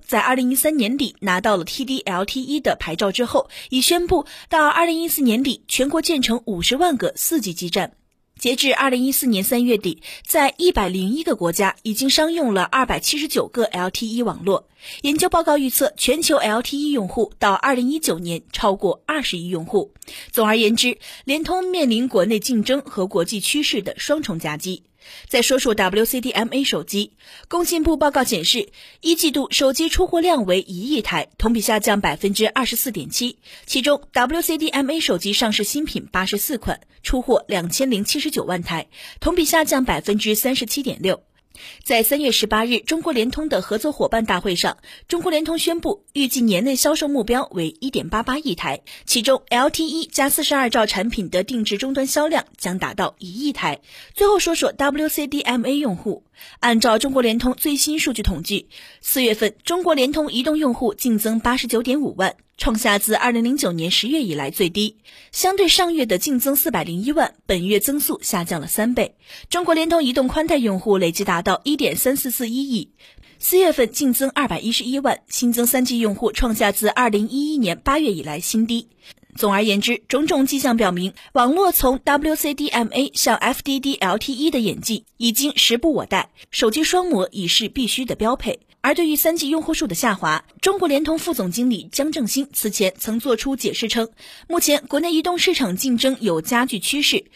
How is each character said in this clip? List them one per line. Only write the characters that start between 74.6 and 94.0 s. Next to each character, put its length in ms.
一 100
十 140
一 140
万， 300
新 240
增 140
三 180
G 140
用 160
户 180
创 220
下 160
自 180
二 200
零 200
一 260
一 40
年 200
八 200
月 140
以 100
来 180
新 260
低。 220
总 160
而 120
言 160
之， 260
种 200
种 200
迹 120
象 180
表 160
明， 220
网 220
络 180
从 280
W 340
C 180
D 160
M 240
A 220
向 220
F 280
D 160
D 140
L 240
T 160
E 160
的 100
演 220
进 240
已 160
经 240
时 220
不 160
我 100
待， 240
手 200
机 140
双 220
模 260
已 160
是 200
必 180
须 180
的 100
标 220
配。 240
而 140
对 120
于 60
三 220
G 120
用 140
户 120
数 120
的 80
下 220
滑， 280
中 200
国 80
联 160
通 120
副 160
总 200
经 180
理 220
江 180
正 160
新 260
此 160
前 300
曾 220
作 160
出 180
解 180
释 140
称， 240